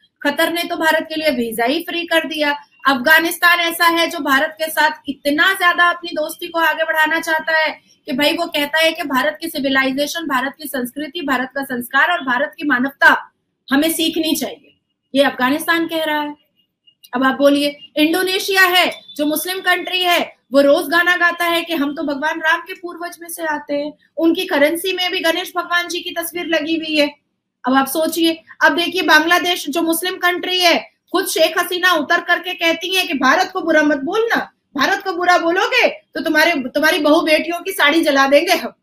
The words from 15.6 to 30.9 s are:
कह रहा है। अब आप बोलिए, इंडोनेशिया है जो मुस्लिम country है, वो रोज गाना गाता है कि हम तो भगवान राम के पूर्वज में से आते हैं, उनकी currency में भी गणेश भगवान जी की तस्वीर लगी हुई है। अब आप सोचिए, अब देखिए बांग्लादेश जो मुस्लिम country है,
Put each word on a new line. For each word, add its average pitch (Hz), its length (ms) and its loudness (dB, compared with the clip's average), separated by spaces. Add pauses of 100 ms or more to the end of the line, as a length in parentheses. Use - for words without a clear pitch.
कह 330 160 -4
रहा 302 180 -2
है। 294 220 -10 (720)
अब 254 80 0
आप 262 120 2
बोलिए, 285 600 0
इंडोनेशिया 370 680 2
है 359 400 2 (140)
जो 294 100 -2
मुस्लिम 320 340 -4
country 359 420 -2
है, 349 340 0 (160)
वो 269 100 6
रोज 285 260 4
गाना 349 280 2
गाता 339 300 0
है 339 160 0
कि 339 120 -6
हम 285 220 -2
तो 320 80 -6
भगवान 302 360 -4
राम 320 220 0
के 359 120 -14
पूर्वज 349 480 -12
में 339 80 -16
से 330 140 -10
आते 294 300 -6
हैं, 285 200 -6 (240)
उनकी 330 280 0
currency 330 480 0
में 359 180 -4
भी 370 80 -4
गणेश 339 380 -2
भगवान 349 300 -2
जी 339 120 -6
की 339 120 -10
तस्वीर 339 340 -6
लगी 320 300 -2
हुई 311 200 -4
है। 294 200 0 (520)
अब 254 60 2
आप 269 140 2
सोचिए, 330 560 -2 (200)
अब 302 120 6
देखिए 339 260 -2
बांग्लादेश 339 680 2
जो 320 120 -2
मुस्लिम 330 340 -2
country 359 440 -2
है, 339 340 0 (180)